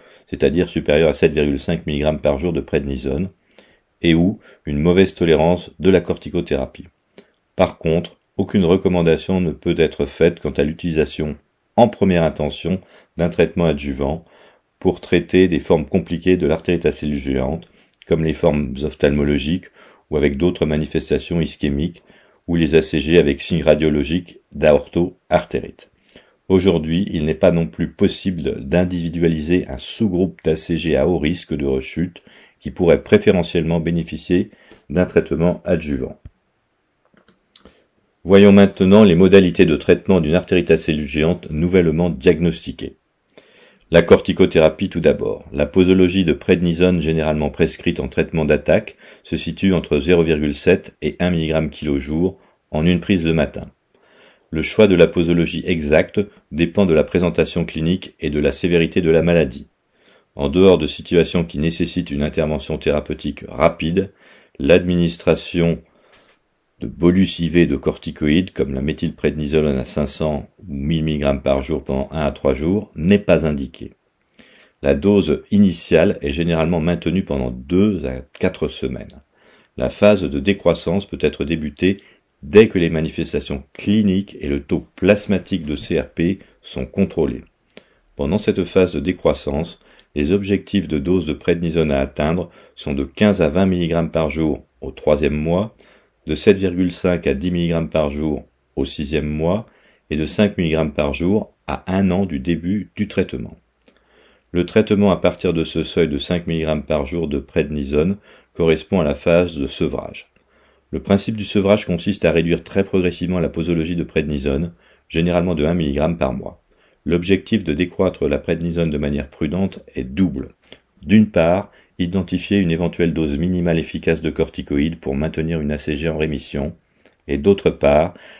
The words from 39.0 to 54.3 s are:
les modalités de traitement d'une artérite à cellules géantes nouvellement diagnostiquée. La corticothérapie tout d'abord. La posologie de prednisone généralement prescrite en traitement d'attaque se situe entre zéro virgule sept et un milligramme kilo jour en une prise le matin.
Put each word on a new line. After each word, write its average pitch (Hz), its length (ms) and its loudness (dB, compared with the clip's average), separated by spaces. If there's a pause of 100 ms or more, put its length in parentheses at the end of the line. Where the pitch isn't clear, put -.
les 90 100 6
modalités 92 520 6
de 78 100 2
traitement 90 460 2
d'une 78 120 0
artérite 90 360 0
à 80 80 6
cellules 76 280 -4
géantes 78 440 -2
nouvellement 85 580 2
diagnostiquée. 82 880 0 (920)
La 85 120 6
corticothérapie 90 840 4
tout 85 120 -6
d'abord. 55 520 0
La 69 140 0
posologie 92 580 4
de 76 100 2
prednisone 87 640 2
généralement 78 480 -2
prescrite 80 520 -2
en 67 80 -6
traitement 80 360 -2
d'attaque 76 520 0 (260)
se - 140 -6
situe 90 360 -2
entre 78 280 0
zéro 85 220 4
virgule 76 320 0
sept - 460 0
et 78 200 -6
un 90 100 0
milligramme 78 400 -2
kilo 71 280 -4
jour 76 400 -2 (320)
en 78 140 -2
une 87 160 2
prise 85 240 0
le 80 100 0
matin. - 320 -4 (840)